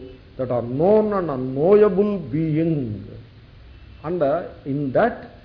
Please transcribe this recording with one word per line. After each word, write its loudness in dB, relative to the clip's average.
that -4
unknown 2
and -2
unknowable 2
being 0
and -2
in -4
that 2